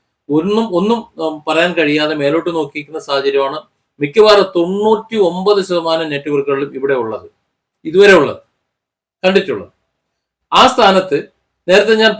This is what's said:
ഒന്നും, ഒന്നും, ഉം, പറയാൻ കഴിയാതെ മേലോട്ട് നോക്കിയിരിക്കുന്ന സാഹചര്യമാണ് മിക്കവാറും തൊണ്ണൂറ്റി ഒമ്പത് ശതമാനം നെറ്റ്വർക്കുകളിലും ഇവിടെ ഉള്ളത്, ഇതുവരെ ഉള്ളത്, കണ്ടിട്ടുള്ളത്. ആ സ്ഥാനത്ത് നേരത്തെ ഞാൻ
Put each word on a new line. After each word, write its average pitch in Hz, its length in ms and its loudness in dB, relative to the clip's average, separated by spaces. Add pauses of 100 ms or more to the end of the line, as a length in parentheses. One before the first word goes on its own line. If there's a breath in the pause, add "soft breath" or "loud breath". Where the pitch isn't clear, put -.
(300)
ഒന്നും, 185 460 -2
ഒന്നും, 214 240 0 (240)
ഉം, 151 240 -6
പറയാൻ 165 260 0
കഴിയാതെ 151 420 -2
മേലോട്ട് 156 340 -2
നോക്കിയിരിക്കുന്ന 151 500 -8
സാഹചര്യമാണ് 139 600 -2 (400)
മിക്കവാറും 202 460 4 (100)
തൊണ്ണൂറ്റി 202 640 -2
ഒമ്പത് 185 480 0
ശതമാനം 165 440 -2
നെറ്റ്വർക്കുകളിലും 139 680 -4
ഇവിടെ 135 180 -2
ഉള്ളത്, 110 340 -6 (580)
ഇതുവരെ 190 280 4
ഉള്ളത്, 135 280 2 (840)
കണ്ടിട്ടുള്ളത്. 143 460 -2 (840)
ആ 214 140 6
സ്ഥാനത്ത് 240 500 2 (500)
നേരത്തെ 208 280 4
ഞാൻ 220 240 2